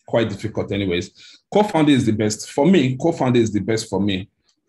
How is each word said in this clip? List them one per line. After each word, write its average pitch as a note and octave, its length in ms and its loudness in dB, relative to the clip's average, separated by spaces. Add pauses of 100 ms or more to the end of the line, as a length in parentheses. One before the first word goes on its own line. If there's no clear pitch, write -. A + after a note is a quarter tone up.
Quite A#2 240 0
difficult G2 420 -6
anyways. F#2+ 380 -2 (420)
Co-funding D#3+ 440 4
is A#2+ 100 2
the A2+ 60 0
best. G#2+ 400 -2
For C#3+ 160 0
me, C3+ 280 4
co-funding C3 460 0
is G#2 100 0
the G2+ 80 -2
best A2 300 -4
for F#2+ 100 -2
me. G2 300 -4 (400)